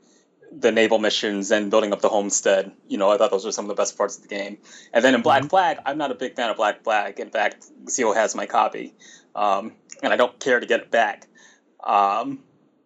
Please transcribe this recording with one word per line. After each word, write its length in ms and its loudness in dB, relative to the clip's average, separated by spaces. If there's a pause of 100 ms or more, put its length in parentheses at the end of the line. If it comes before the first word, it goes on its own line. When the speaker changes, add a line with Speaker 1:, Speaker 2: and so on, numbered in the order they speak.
(520)
Speaker 1:
the 200 2
naval 260 4
missions 540 -2
and 180 0
building 240 2
up 80 -4
the 80 2
homestead. 600 0 (160)
You 100 -6
know, 140 2
I 60 4
thought 120 2
those 160 -2
were 60 -6
some 140 -8
of 40 -8
the 100 -6
best 200 -4
parts 180 -2
of 60 -20
the 60 -20
game. 280 -8 (360)
And 120 4
then 80 6
in 80 2
Black 220 4
Speaker 2:
Mm-hmm. 60 -8
Speaker 1:
Flag, 360 2
I'm 140 -4
not 100 -2
a 60 -4
big 200 -8
fan 140 -2
of 80 -4
Black 260 0
Flag. 360 -2
In 100 -10
fact, 380 -4 (200)
Zio 260 0
has 200 0
my 140 -6
copy, 480 -2 (400)
um, 380 -2 (280)
and 100 -2
I 40 4
don't 240 0
care 200 0
to 60 -6
get 140 0
it 100 -12
back. 380 0 (560)
Um, 560 0 (460)